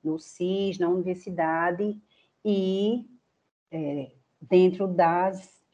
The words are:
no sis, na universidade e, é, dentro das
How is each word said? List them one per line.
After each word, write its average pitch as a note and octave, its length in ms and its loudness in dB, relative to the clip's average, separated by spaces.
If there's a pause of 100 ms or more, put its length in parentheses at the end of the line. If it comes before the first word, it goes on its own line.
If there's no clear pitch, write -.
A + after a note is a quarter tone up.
no D#3 160 -4
sis, F#3+ 580 -4
na F3 120 0
universidade F3+ 1080 -2 (460)
e, G3+ 640 0 (640)
é, C#3+ 400 -6 (300)
dentro F#3 440 4
das F3+ 760 0 (100)